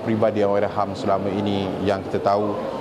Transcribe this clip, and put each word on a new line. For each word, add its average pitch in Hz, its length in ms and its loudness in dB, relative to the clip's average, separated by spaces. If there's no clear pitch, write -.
peribadi 110 400 2
Allahyarham 101 560 0
selama 98 320 0
ini 98 400 0
yang 98 160 2
kita - 160 -4
tahu, 101 320 2